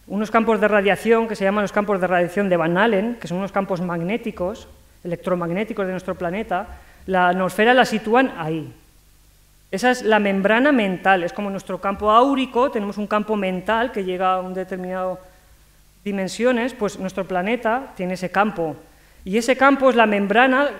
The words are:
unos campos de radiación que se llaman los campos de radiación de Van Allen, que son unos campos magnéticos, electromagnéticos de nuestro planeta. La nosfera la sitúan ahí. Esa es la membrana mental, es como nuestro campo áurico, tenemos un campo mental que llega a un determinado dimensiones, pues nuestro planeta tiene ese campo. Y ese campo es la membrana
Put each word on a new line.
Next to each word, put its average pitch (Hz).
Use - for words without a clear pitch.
unos 208
campos 220
de 208
radiación 208
que 214
se 196
llaman 202
los 185
campos 208
de 180
radiación 180
de 180
Van 165
Allen, 220
que -
son 170
unos 190
campos 196
magnéticos, 180
electromagnéticos 180
de 185
nuestro 185
planeta. 185
La 180
nosfera 190
la 254
sitúan 233
ahí. 156
Esa 196
es 247
la 214
membrana 208
mental, 190
es 175
como 208
nuestro 190
campo 202
áurico, 254
tenemos 202
un 208
campo 214
mental 202
que 202
llega 185
a 185
un 185
determinado 185
dimensiones, 226
pues 208
nuestro 185
planeta 226
tiene 185
ese 180
campo. 170
Y 190
ese 247
campo 262
es 233
la 233
membrana 226